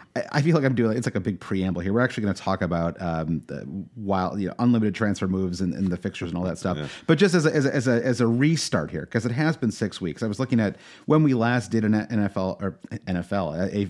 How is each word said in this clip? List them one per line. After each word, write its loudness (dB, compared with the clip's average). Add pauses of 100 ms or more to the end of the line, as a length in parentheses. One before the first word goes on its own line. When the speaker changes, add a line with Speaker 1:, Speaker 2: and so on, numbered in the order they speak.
(140)
Speaker 1:
I, -4 (100)
I 4
feel 4
like 4
I'm 2
doing, 2
it's -2
like -4
a 0
big -4
preamble -2
here. 0
We're 4
actually 0
gonna 0
talk -2
about, -2
um, -2
the -10 (300)
wild, -2
you -2
know, -10
unlimited 4
transfer 0
moves -2
and, 0
and -2
the -2
fixtures -8
and -4
all -2
that -4
stuff. -2
Speaker 2:
Yeah. -6 (200)
Speaker 1:
But 6
just 4
as 4
a, 2
as 4
a, 0
as 0
a, 2
as 0
a 4
restart 0
here, -6
'cause -2
it 0
has 0
been -2
six -6
weeks. -6
I -2
was -4
looking 2
at 0 (300)
when 6
we 4
last 2
did 2
an 4
N -2
F -2
L -2
or -6 (300)
N -2
F -6
L, -2
a, -2